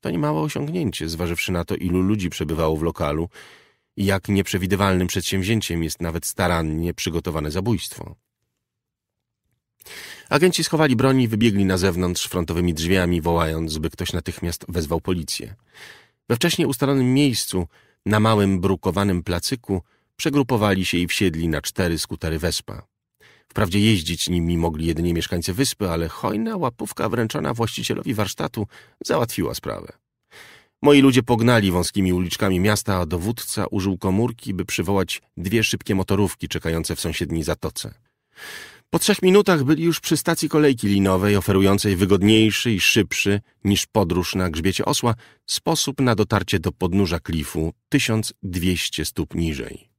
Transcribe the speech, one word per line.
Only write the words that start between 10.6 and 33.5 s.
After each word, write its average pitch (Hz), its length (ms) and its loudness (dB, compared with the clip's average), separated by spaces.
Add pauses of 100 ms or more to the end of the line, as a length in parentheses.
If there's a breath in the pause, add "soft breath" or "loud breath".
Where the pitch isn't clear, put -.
schowali 151 320 2
broń 131 240 4
i 120 80 2
wybiegli 107 360 2
na 92 140 2
zewnątrz 90 500 0
frontowymi 87 460 0
drzwiami, 87 460 2
wołając, 80 580 0
by 78 120 -4
ktoś - 220 -8
natychmiast 87 560 -6
wezwał 82 320 -4
policję. 87 540 -6 (760 loud breath)
We 120 80 2
wcześniej 165 320 0
ustalonym 135 460 2
miejscu, 120 520 0 (400 soft breath)
na 107 140 4
małym 101 400 4
brukowanym 95 640 0
placyku, 92 600 -4 (340)
przegrupowali 117 680 2
się 87 120 0
i 87 80 0
wsiedli 85 420 0
na 76 120 -2
cztery 85 380 -2
skutery 80 400 -6
Vespa. - 480 -6 (640 soft breath)
Wprawdzie 101 320 0
jeździć 87 480 0
nimi 85 300 0
mogli 82 280 -2
jedynie 85 280 0
mieszkańcy 85 400 -4
wyspy, 104 360 -2
ale 82 180 -2
hojna 214 480 -4
łapówka - 520 -4
wręczona 120 460 -2
właścicielowi 117 600 -4
warsztatu 107 520 -4 (380 loud breath)
załatwiła 87 500 -2
sprawę. 50 380 -10 (880 loud breath)
Moi 143 180 8
ludzie 131 220 6
pognali 117 480 4
wąskimi 90 420 0
uliczkami 90 480 0
miasta, 104 360 0
a 90 100 -2
dowódca 92 600 -6